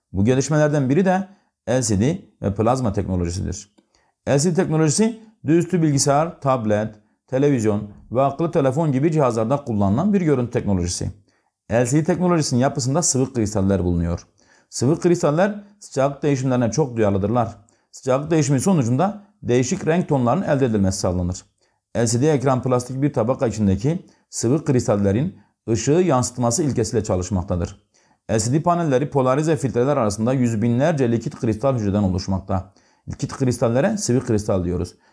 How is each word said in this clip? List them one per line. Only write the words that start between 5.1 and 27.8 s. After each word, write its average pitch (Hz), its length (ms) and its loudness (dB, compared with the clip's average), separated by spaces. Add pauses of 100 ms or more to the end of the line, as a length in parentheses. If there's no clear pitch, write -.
düzüstü 165 360 2
bilgisayar, 147 580 0
tablet, 107 540 0 (320)
televizyon 113 640 0 (220)
ve 120 100 2
akıllı 139 280 0
telefon 143 420 0
gibi 143 200 2
cihazlarda 127 520 0
kullanılan 110 480 0
bir 196 80 2
görüntü 131 300 0
teknolojisi. 95 600 -2 (640)
L 120 140 2
C 127 100 0
D 160 80 2
teknolojisinin 170 560 0
yapısında 139 420 0
sıvı 131 300 0
kristaller 98 520 0
bulunuyor. 85 420 -2 (440)
Sıvı 139 300 0
kristaller 175 640 0 (160)
sıcaklık 139 420 -4
değişimlerine 127 480 0
çok 123 260 -2
duyarlıdırlar. 101 600 0 (340)
Sıcaklık 139 400 -2
değişimi 143 300 2
sonucunda 160 640 0 (200)
değişik 120 440 0
renk 165 220 0
tonlarının 135 380 2
elde 139 200 2
edilmesi 98 320 0
sağlanır. 90 460 -2 (520)
L 117 100 2
C 117 140 0
D 156 100 2
ekran 131 320 0
plastik 131 400 -2
bir 143 100 0
tabaka 127 340 0
içindeki 107 600 0 (240)
sıvı 135 340 -2
kristallerin 120 760 0 (300)
ışığı 113 220 0
yansıtması 127 720 0
ilkesiyle 113 420 -2
çalışmaktadır. 90 800 -4 (500)